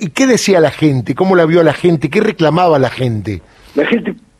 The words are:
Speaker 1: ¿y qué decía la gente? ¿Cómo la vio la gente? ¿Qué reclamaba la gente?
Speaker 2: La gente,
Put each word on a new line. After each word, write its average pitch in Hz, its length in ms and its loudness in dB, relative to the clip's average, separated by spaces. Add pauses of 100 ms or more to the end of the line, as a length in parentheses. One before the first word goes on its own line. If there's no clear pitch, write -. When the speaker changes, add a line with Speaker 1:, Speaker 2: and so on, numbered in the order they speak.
Speaker 1:
¿y 175 100 -6
qué 262 160 0
decía 202 340 2
la 147 100 2
gente? 135 440 -2
¿Cómo 190 200 0
la 170 120 4
vio 170 160 2
la 156 100 4
gente? 160 380 0
¿Qué 208 100 0
reclamaba 165 580 0
la 123 120 0
gente? 107 500 -6 (340)
Speaker 2:
La 151 120 0
gente, 196 280 -4 (260)